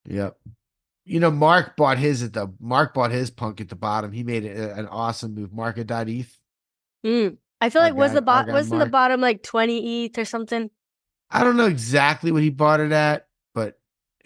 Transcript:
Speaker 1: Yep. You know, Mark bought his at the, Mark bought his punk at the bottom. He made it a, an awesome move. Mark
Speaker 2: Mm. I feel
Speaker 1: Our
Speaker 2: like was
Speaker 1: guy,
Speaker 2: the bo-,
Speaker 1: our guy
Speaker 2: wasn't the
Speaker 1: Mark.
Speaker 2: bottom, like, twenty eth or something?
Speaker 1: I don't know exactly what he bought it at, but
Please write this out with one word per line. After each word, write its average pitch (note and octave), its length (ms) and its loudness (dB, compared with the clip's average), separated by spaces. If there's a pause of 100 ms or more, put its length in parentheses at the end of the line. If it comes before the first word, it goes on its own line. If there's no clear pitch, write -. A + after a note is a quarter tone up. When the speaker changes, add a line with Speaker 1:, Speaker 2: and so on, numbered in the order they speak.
Speaker 1:
Yep. G2 300 -8 (680)
You E3+ 140 -4
know, E3 140 4
Mark D#3 440 2
bought C3+ 220 2
his C#3 240 0
at A2 120 -8
the, G2 260 -6
Mark C3 340 -2
bought B2 160 0
his B2 200 -4
punk G#2+ 300 -10
at F2 100 -12
the - 60 -14
bottom. G#2 360 -4
He A2+ 100 -10
made A#2 220 -6
it G2+ 120 -12
a, G#2+ 180 -8
an G#2+ 120 -10
awesome A2+ 480 -8
move. G2+ 180 -12
Mark A2 240 -8
Speaker 2:
Mm. A#2+ 1600 -6 (240)
I A#3 100 0
feel D#4 120 4
Speaker 1:
Our E4+ 60 4
Speaker 2:
like D4 80 -2
was C#4 140 4
Speaker 1:
guy, C#4 40 -4
Speaker 2:
the C#4+ 80 2
bo-, A#3+ 100 2
Speaker 1:
our C4 120 2
guy - 80 -6
Speaker 2:
wasn't C#4 260 0
the D4+ 60 2
Speaker 1:
Mark. A3+ 80 0
Speaker 2:
bottom, B3+ 280 2
like, B3 220 0
twenty A#3 640 -2
eth A#3 120 -10
or A3+ 80 -4
something? A3+ 460 -6 (600)
Speaker 1:
I A3+ 120 0
don't B3 140 4
know A#3+ 100 8
exactly C#3+ 640 2
what D#3 120 2
he D3+ 80 4
bought D3+ 280 4
it D3+ 140 0
at, D3+ 340 2 (280)
but A2 240 -6 (480)